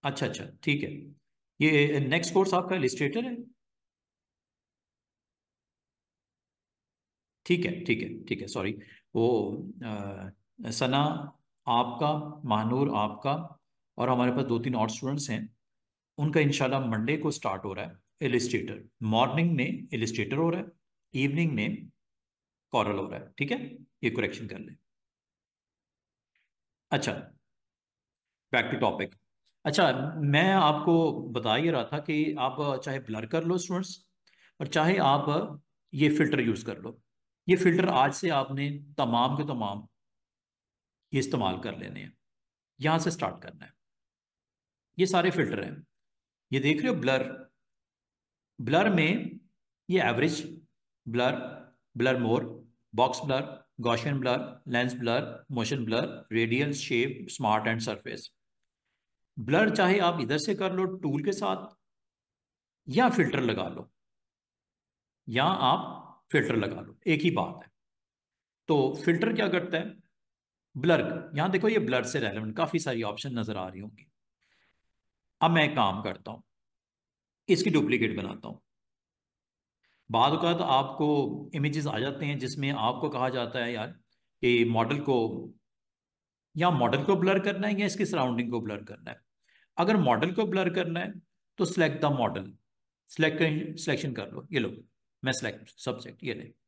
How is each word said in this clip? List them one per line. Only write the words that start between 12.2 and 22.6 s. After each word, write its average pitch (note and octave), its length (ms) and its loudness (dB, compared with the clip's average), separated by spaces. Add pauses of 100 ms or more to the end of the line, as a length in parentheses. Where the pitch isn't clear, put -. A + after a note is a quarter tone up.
महानूर A#2 520 0
आपका G#2+ 380 -2 (640)
और B2 100 0
हमारे B2 240 2
पास C3 140 0
दो A#2 140 0
तीन B2 160 -2
और A2 140 0
students C#3 400 -4
हैं, G#2+ 100 -4 (760)
उनका D3+ 240 2
इंशाल्लाह C3+ 440 2
Monday A2+ 320 0
को D3 140 0
start F#2+ 320 -4
हो G2 80 -6
रहा F#2+ 120 -8
है - 440 -8
illustrator। A2+ 540 0 (260)
Morning C3+ 480 4
में - 360 -4
इलस्ट्रेटर A2+ 440 -2
हो E3 140 2
रहा F#3 100 -2
है, G#3+ 60 -10 (480)
evening C#3+ 400 0
में - 360 -4 (840)